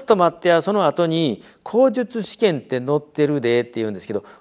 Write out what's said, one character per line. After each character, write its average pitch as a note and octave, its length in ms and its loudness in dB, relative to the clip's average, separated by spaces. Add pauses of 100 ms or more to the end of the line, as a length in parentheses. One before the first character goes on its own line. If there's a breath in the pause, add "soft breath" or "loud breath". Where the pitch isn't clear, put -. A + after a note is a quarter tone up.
と A3 120 2
待 E3+ 200 2
っ - 40 -20
て F3+ 100 0
や、 E3 120 4
そ F#3+ 100 -4
の G3+ 140 0
後 E3+ 220 0
に D#3+ 340 -2 (220 loud breath)
口 B3+ 280 2
述 A3+ 300 -6
試 - 160 -12
験 E3+ 220 0
っ - 20 -8
て - 160 -6
載 C3 200 -2
っ D3 40 -6
て D3 240 -2
る C#3+ 160 -2
で」 A#2+ 200 2
っ - 40 -4
て A#2+ 100 -18
言 A2 120 -4
う G#2+ 40 -6
ん - 20 -8
で F#2+ 60 -12
す - 80 -14
け A2 60 -6
ど、 G2+ 100 -6 (180 loud breath)